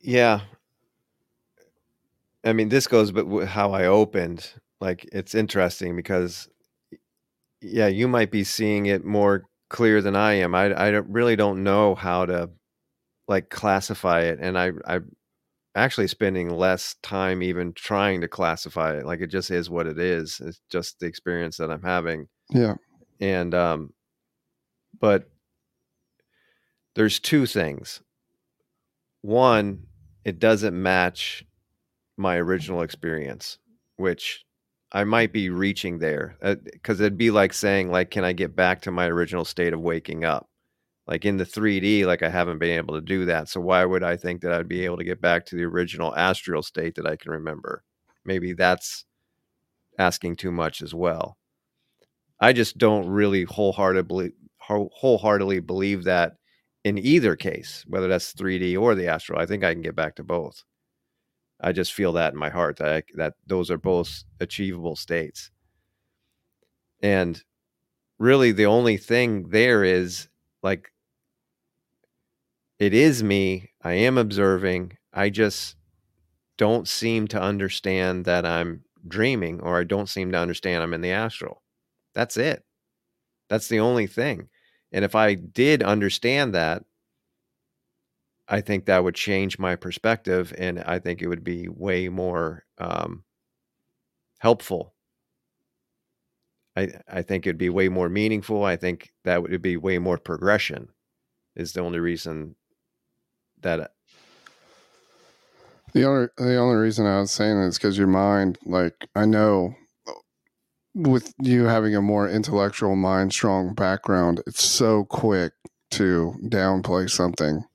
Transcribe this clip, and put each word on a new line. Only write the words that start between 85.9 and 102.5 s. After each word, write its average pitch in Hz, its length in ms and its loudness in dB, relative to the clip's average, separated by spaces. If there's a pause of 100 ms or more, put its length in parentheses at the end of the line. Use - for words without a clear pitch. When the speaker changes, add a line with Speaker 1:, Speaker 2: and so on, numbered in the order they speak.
Speaker 1:
that, 85 280 0 (1600)
I 101 140 0
think 98 240 -2
that 92 180 4
would 90 120 0
change 98 440 -2
my 90 160 -2
perspective, 92 840 -2
and 90 220 -6
I 85 200 -4
think 87 220 -6
it 87 60 -6
would 87 160 -6
be 87 260 -8
way 92 400 -4
more, 87 560 -4 (120)
um, 87 460 -8 (1160)
helpful. 101 540 0 (1800)
I, 95 140 -4 (180)
I 92 140 -8
think 92 240 -4
it'd 85 120 -2
be 90 120 0
way 95 200 2
more 90 200 0
meaningful. 104 540 0
I 90 140 0
think 90 340 -6 (120)
that 87 180 2
would 87 200 -4
be 90 160 0
way 90 220 -2
more 87 180 0
progression 87 720 -2 (680)
is 85 180 -10
the 90 80 -6
only 87 180 -4
reason 80 560 -6 (1040)